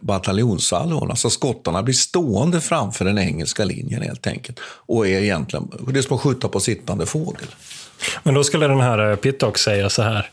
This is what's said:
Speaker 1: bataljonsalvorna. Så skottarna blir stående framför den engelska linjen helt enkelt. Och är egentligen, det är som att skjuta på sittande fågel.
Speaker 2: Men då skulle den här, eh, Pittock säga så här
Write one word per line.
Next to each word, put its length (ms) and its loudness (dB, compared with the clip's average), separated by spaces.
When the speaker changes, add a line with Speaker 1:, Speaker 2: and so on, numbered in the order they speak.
Speaker 1:
bataljonsalvorna. 1160 0
Så 140 0
skottarna 520 -2
blir 120 0
stående 680 2
framför 440 -2
den 140 2
engelska 460 -2
linjen 380 -4
helt 240 -8
enkelt. 380 -6
Och 440 -2
är 120 2
egentligen, 480 0
det 100 0
är 40 2
som 140 0
att 60 -2
skjuta 260 0
på 120 -2
sittande 460 -2
fågel. 400 -6
Speaker 2:
Men 120 2
då 100 4
skulle 240 2
den 120 4
här, 300 4
eh, 60 4
Pittock 420 0
säga 320 2
så 120 0
här 300 0